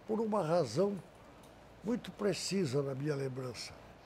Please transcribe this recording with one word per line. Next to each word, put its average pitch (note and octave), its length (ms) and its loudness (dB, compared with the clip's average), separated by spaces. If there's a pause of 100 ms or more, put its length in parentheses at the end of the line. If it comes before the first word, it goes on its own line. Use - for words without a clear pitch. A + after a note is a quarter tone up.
por G#3+ 120 2
uma G#3+ 260 2
razão E3 500 4 (880)
muito G3+ 280 -2
precisa E3+ 720 0
na C3+ 100 -2
minha C#3+ 220 -2
lembrança. C3 560 -4 (340)